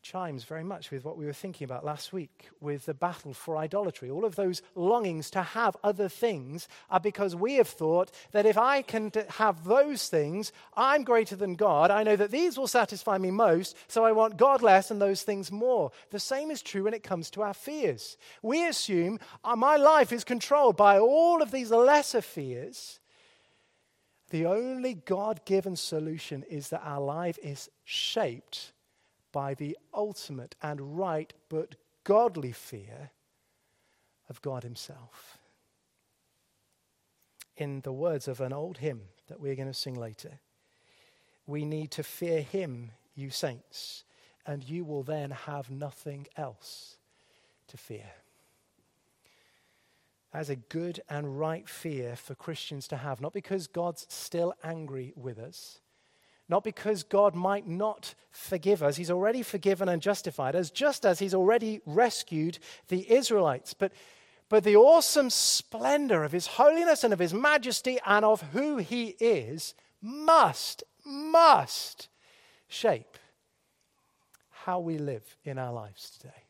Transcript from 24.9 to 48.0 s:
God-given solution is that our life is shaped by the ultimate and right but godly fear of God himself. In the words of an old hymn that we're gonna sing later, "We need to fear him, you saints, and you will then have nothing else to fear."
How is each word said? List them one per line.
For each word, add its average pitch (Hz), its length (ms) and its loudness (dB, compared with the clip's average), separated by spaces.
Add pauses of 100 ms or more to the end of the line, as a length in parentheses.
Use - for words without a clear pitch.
God-given 190 840 -4
solution 156 680 -8
is 143 260 -12
that 160 160 -8
our 143 160 -6
life 165 380 -6
is 143 320 -14 (120)
shaped - 880 -6 (600)
by 139 220 -4
the 147 240 -8 (160)
ultimate 190 680 -8
and 147 360 -10
right 165 360 -6 (160)
but 156 260 -8 (300)
godly 180 480 2
fear 117 580 -18 (1160)
of 127 120 -18
God 131 220 -8
himself. 120 760 -20 (2250)
In 139 240 -10
the 135 100 -10
words 143 380 -4
of 123 100 -10
an 131 140 -6
old 160 240 -10
hymn 123 320 -10 (180)
that - 140 -20
we're 139 160 -6
gonna 135 160 -10
sing 127 220 -8
later, 120 440 -16 (1080)
"We 147 200 -6
need 156 260 -6
to 160 100 -8
fear 165 420 -4
him, 127 500 -8 (200)
you 139 160 -12
saints, - 760 -10 (400)
and 143 180 -10
you 160 220 -10
will 147 180 -8
then 143 280 -8
have 139 380 -12
nothing 139 580 -14 (100)
else - 600 -16 (720)
to - 80 -20
fear." 107 380 -20 (2250)